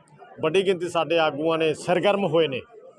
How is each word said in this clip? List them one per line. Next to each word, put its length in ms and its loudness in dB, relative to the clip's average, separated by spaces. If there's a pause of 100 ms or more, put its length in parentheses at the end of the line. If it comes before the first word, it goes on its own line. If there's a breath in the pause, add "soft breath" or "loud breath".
(420)
ਵੱਡੀ 240 2
ਗਿਣਤੀ 240 -2
ਸਾਡੇ 300 0
ਆਗੂਆਂ 380 0
ਨੇ 180 0
ਸਰਗਰਮ 500 0
ਹੋਏ 220 2
ਨੇ। 140 -6 (380)